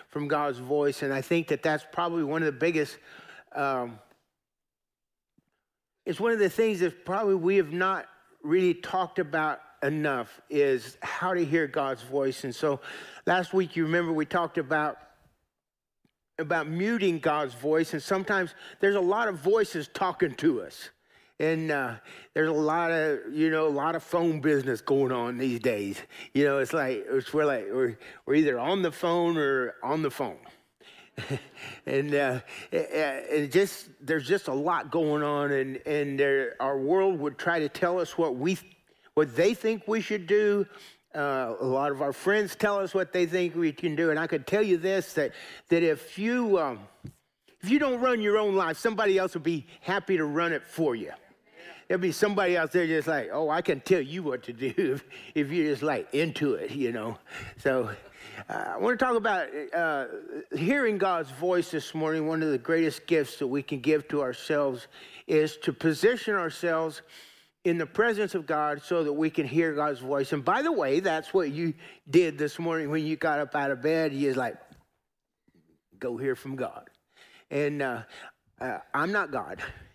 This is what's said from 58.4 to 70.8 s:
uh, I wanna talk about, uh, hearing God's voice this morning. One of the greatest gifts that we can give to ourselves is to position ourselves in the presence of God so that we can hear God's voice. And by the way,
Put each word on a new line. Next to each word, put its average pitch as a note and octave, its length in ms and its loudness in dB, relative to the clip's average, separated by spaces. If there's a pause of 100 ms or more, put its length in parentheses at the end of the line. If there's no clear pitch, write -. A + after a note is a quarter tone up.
uh, - 40 -8
I - 240 -6
wanna A#3 200 2
talk B3+ 180 2
about, G3+ 340 0 (260)
uh, D#3 320 0 (500)
hearing A3 400 2
God's F3 320 0
voice E3+ 400 0
this - 240 -6
morning. D#3 320 0
One D#3+ 160 0
of D#3 80 0
the C#3 80 2
greatest E3 480 0
gifts D#3 320 2
that C#3 100 -2
we C#3 140 -2
can C3+ 200 -6
give D3 260 2
to D3 140 -2
ourselves C3+ 640 -2 (400)
is D#3 300 4
to - 160 -2
position G#3 600 2
ourselves D#3+ 720 -2 (600)
in E3+ 140 2
the E3 80 -2
presence G#3+ 500 0
of E3 100 -2
God D3+ 380 0
so E3+ 200 2
that D3 100 0
we D#3+ 160 2
can - 180 0
hear D#3+ 260 2
God's D3 260 0
voice. C#3 340 -2
And C#3+ 100 -2
by G3 180 2
the D#4+ 100 0
way, D#3 280 2